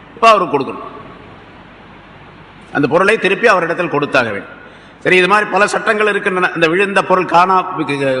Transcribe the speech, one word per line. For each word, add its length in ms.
இப்ப 140
அவருக்கு 260
கொடுக்கணும். 360
அந்த 140
பொருளை 300
திருப்பி 300
அவரிடத்தில் 460
கொடுத்தாக 360
வேண்டும். 260
சரி, 180
இது 100
மாதிரி 220
பல 180
சட்டங்கள் 400
இருக்கின்றன. 480
இந்த 120
விழுந்த 360
பொருள் 220
காணா, 320